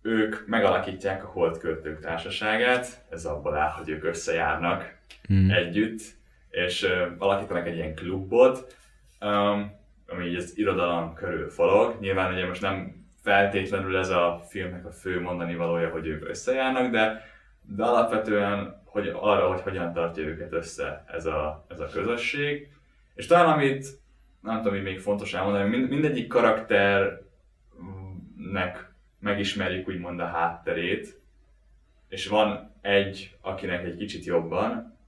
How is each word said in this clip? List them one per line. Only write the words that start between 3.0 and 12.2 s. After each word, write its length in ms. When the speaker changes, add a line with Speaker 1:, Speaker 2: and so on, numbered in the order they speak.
Speaker 1:
ez 140
abból 320
áll, 140
hogy 180
ők 160
összejárnak 920
Speaker 2:
Mhm. 220
Speaker 1:
együtt, 500
és, 320
ö, 240
alakítanak 480
egy 100
ilyen 180
klubot, 840
öm, 520
ami 180
így 100
az 220
irodalom 560
körül 360
forog. 500
Nyilván 340